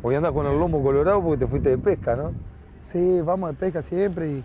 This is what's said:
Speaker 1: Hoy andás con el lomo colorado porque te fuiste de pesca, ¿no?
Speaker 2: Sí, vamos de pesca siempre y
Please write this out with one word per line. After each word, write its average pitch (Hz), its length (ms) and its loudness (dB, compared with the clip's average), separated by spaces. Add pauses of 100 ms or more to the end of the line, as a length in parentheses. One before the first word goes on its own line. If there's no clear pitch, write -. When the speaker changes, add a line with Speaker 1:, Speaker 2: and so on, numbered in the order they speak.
Speaker 1:
Hoy 120 120 0
andás 151 180 0
con 143 120 0
el 143 140 2
lomo 160 240 0
colorado 151 400 4
porque 160 220 0
te - 20 -2
fuiste 135 220 0
de 127 80 4
pesca, 127 400 0
¿no? 151 140 -4 (520)
Speaker 2:
Sí, 180 380 2
vamos 175 280 -2
de 147 60 -6
pesca 175 260 -2
siempre 175 480 -2
y 139 160 -4